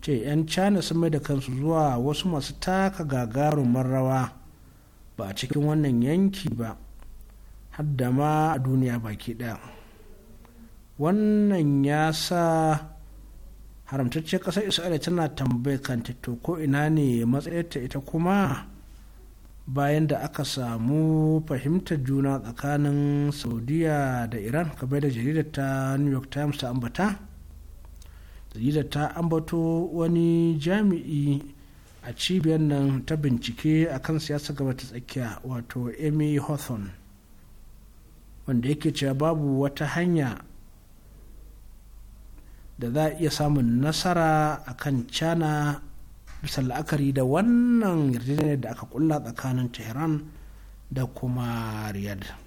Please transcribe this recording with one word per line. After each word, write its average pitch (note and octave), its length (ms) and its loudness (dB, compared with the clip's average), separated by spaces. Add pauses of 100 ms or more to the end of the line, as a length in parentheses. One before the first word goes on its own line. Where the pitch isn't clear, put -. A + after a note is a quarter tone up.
Ce - 80 -4
'yan D3 380 0
China F#3+ 340 2
sun - 160 0
mai E3 120 4
da D3+ 100 2
kansu C3+ 340 -2
zuwa D3 440 2
wasu C#3+ 300 0
masu D3+ 300 -4
taka F#3+ 460 0
gagarumar C3 840 2
rawa C3 460 2 (840)
ba G2 120 -6
a G2 60 -8
cikin C#3+ 280 -2
wannan D3 400 2
yanki F3+ 480 2
ba, A2+ 260 -6 (920)
har D3+ 160 -6
da C3 240 0
ma D3+ 420 4
a D3+ 60 -2
duniya B2+ 400 2
baki A2 400 -6
ɗaya. A2+ 200 -6 (1400)
Wannan F#3+ 840 4
ya D3+ 260 4
sa D#3+ 800 2 (960)
haramtacciyar D#3 560 0
ƙasar G3 240 0
Isra'ila F3 320 0
tana E3+ 300 0
tambayar C3 520 0
kanta, A#2+ 400 -4
to, B2 220 -6
ko E3+ 160 -2
ina D3 320 2
ne C3+ 340 4
matsayarta D3+ 580 0
ita A#2+ 180 -6
kuma, E3 680 0 (1000)
bayan C#3+ 400 2
da D3 160 0
aka D3 220 -6
samu D#3 1000 2
fahimtar D#3 580 0
juna C3+ 360 2
tsakanin C#3+ 920 0
Saudiya C3+ 1000 0
da A#2 80 -4
Iran, C#3+ 380 -2
kamar C3+ 240 -2
da D3 80 2
jaridar C#3+ 440 0
ta C3+ 440 0
New C#3+ 160 2
York C3 180 -2
Times C#3+ 280 -2
ta C3 120 -4
ambata? C3 480 -2 (1400)
Jaridar C#3 340 0
ta D3 280 -2
ambato E3 760 0
wani E3+ 680 4
jami'i D#3 800 2 (640)
a B2 80 -10
cibiyar D#3+ 480 2
nan C#3 440 2
ta D#3+ 120 -2
bincike D3+ 760 2
a - 80 -4
kan D#3+ 220 -2
siyasar D3 340 -6
Gabas C3 220 0
ta B2+ 80 -12 (100)
Tsakiya, A#2+ 500 -8
wato B2 540 -6
Amy D3+ 400 2
Hawthorne, C#3 520 -4 (1600)
wanda B2+ 220 0
yake D3 240 0
cewa C3+ 220 0
babu C#3+ 460 2
wata C#3 260 -2
hanya D#3+ 580 0 (2250)
da A#2+ 140 -6
za D3 160 2
a D3+ 140 -2
iya D#3 100 2
samun C#3 500 4
nasara D#3 840 2
a C3+ 80 -10
kan C3 340 0
China D3+ 720 0 (640)
bisa D3 180 -4
la'akari C#3 540 0
da C3+ 100 2
wannan G3+ 880 4
yarjejeniyar C#3+ 480 0
da A2+ 140 -6
aka A#2+ 120 -10
kulla D3 360 2
tsakanin B2+ 500 -2
Tehran C#3+ 480 -4 (720)
da C3 140 -2
kuma A#2 880 -4
Riyadh. G2 320 -6 (200)